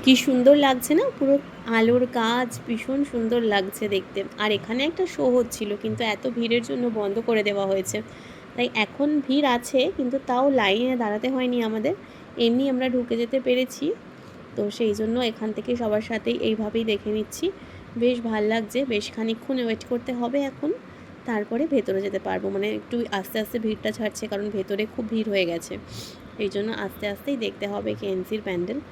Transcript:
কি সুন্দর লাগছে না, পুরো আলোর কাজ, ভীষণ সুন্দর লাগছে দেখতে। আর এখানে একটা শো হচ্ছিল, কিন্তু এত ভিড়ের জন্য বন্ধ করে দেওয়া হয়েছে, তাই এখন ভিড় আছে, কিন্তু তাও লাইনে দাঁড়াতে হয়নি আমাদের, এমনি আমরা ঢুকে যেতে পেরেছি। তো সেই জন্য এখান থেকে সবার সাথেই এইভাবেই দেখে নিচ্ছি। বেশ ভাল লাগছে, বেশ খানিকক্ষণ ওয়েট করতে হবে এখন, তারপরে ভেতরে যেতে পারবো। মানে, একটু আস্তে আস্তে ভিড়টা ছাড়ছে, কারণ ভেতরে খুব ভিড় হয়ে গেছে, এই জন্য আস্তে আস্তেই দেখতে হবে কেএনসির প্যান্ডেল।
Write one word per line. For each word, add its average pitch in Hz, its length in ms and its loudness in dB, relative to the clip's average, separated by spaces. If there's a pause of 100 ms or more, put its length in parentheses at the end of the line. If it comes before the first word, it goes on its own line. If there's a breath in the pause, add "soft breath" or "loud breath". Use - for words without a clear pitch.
কি 262 120 10
সুন্দর 254 400 8
লাগছে 269 380 4
না, 403 100 6 (140)
পুরো 277 200 6 (280)
আলোর 233 400 6
কাজ, 240 420 0 (180)
ভীষণ 262 380 -2
সুন্দর 240 380 0
লাগছে 202 460 0
দেখতে। 196 360 -2 (140)
আর 214 120 2
এখানে 226 340 0
একটা 330 220 0
শো 294 240 -2
হচ্ছিল, 233 460 0
কিন্তু 214 280 -4
এত 214 220 -2
ভিড়ের 233 360 2
জন্য 247 320 -2
বন্ধ 202 260 -2
করে 226 220 2
দেওয়া 202 240 2
হয়েছে, 196 360 0 (540 loud breath)
তাই 247 180 0
এখন 226 340 0 (120)
ভিড় 277 280 2
আছে, 240 320 2 (160)
কিন্তু 254 200 -2 (100)
তাও 262 240 4
লাইনে 247 460 4
দাঁড়াতে 220 340 -2
হয়নি 247 320 0
আমাদের, 220 320 0 (440 loud breath)
এমনি 240 320 4
আমরা 254 180 0
ঢুকে 240 280 0
যেতে 240 240 0
পেরেছি। 254 520 0 (640 loud breath)
তো 208 140 0
সেই 214 240 0
জন্য 220 260 0
এখান 220 320 -2
থেকে 240 240 -2
সবার 214 240 2
সাথেই 226 360 -2
এইভাবেই 220 480 0
দেখে 208 260 0
নিচ্ছি। 214 360 -2 (500 loud breath)
বেশ 240 240 2
ভাল 220 240 0
লাগছে, 226 400 0
বেশ 214 220 -2 (100)
খানিকক্ষণ 226 480 -2
ওয়েট 226 240 -2
করতে 247 240 -2
হবে 240 280 0
এখন, 277 300 -2 (540 loud breath)
তারপরে 233 420 0
ভেতরে 202 360 2
যেতে 202 160 -4
পারবো। 190 320 -2
মানে, 196 240 -2
একটু 214 220 -6 (160)
আস্তে 196 260 -4
আস্তে 220 200 -4
ভিড়টা 214 320 -2
ছাড়ছে, 214 360 -4
কারণ 202 240 -4
ভেতরে 202 360 -2 (100)
খুব 240 120 -4
ভিড় 220 200 0
হয়ে 196 160 4
গেছে, 170 340 -4 (600 loud breath)
এই 214 100 0
জন্য 208 240 -2
আস্তে 208 360 -6
আস্তেই 233 280 -4
দেখতে 202 300 -4
হবে 202 280 -2
কেএনসির 202 480 -4
প্যান্ডেল। 190 380 -4 (120)